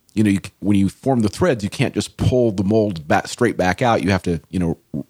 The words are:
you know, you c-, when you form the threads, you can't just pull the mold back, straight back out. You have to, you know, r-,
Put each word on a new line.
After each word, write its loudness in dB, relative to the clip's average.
you 2
know, 4
you 2
c-, -14
when 2
you 2
form -2
the 2
threads, -2
you -4
can't -2
just -4
pull 2
the -2
mold 0
back, 0
straight -2
back 0
out. 2
You 2
have 0
to, -2
you -4
know, -2
r-, -6